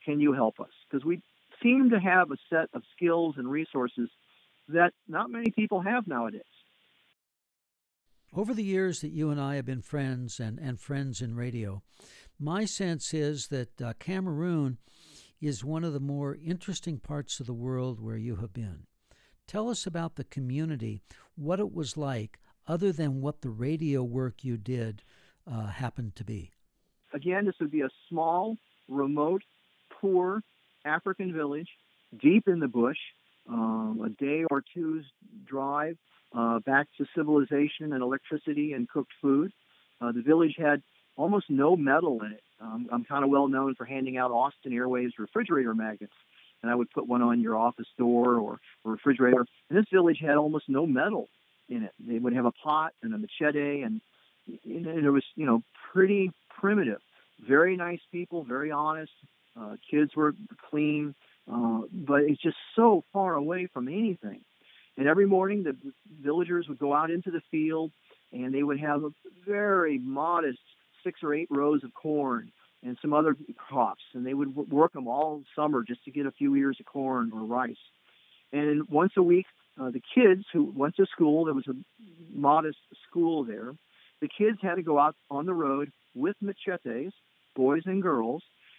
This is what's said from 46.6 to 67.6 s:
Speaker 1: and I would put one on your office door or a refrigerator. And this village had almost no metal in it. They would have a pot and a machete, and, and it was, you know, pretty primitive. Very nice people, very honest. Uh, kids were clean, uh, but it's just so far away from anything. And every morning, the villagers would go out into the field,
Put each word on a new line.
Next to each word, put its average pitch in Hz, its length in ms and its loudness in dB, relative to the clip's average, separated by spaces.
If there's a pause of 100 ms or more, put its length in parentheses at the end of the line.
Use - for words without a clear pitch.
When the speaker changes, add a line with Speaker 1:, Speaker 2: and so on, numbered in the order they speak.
Speaker 1:
and 117 100 -2
I 120 40 2
would 120 160 0
put - 160 -6
one 123 160 2
on 120 180 4
your 113 160 0
office 117 400 0
door 120 380 4
or 113 260 -2 (240)
a 113 60 -4
refrigerator. 123 560 4 (240)
And 165 80 4
this 214 100 4
village 170 300 4
had 147 180 2
almost 151 320 0
no 139 180 2
metal 160 440 0 (400)
in 123 120 -4
it. 101 160 -8
They 117 200 -4
would 120 160 0
have 123 100 0
a 120 80 2
pot 156 400 -2 (100)
and 113 120 -4
a 107 40 -6
machete, 143 640 -2
and, 139 220 -4 (600)
and 170 220 -8
it 156 240 2
was, 139 140 4 (100)
you 151 120 -4
know, 117 160 4 (300)
pretty 190 380 4 (200)
primitive. 190 500 0 (400)
Very 147 340 4
nice 175 380 -6
people, 175 320 -6
very 135 260 -4
honest. 151 440 -4 (420)
Uh, 107 200 -12 (140)
kids 147 240 2
were 151 200 2 (240)
clean, 151 560 -2 (360)
uh, 113 400 -2
but 143 340 2
it's 147 180 0
just 160 160 -2 (180)
so 220 260 6 (120)
far 190 200 0
away 160 320 -2
from 127 220 -6
anything. 170 560 -4 (520)
And 135 100 0
every 185 200 6
morning, 196 360 2
the 143 140 -4 (440)
villagers 165 480 -2
would 139 120 -10
go 143 120 0
out 151 160 2
into 180 220 -4
the 165 100 -4 (120)
field, 160 400 -2 (400)